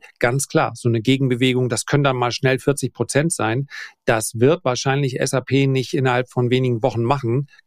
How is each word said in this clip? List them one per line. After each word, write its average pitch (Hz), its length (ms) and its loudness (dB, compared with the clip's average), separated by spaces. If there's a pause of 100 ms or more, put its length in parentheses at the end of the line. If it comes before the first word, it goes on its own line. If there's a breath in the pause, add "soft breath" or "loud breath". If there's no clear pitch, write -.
(200 loud breath)
ganz 131 280 0
klar, 131 280 0
so - 120 -6
eine 113 140 2
Gegenbewegung, 127 640 2
das 117 180 -4
können 143 200 2
dann 131 100 2
mal 123 160 -2
schnell 131 280 0
vierzig 135 340 -2
Prozent 143 400 0
sein, 113 340 -2 (380 loud breath)
das 113 340 0
wird 131 240 4
wahrscheinlich 131 560 -2
S 139 140 -2
A 127 80 0
P 139 260 2
nicht 131 280 -2
innerhalb 127 340 0
von 123 200 0
wenigen 123 320 0
Wochen 117 220 0
machen, 131 460 -2 (180 soft breath)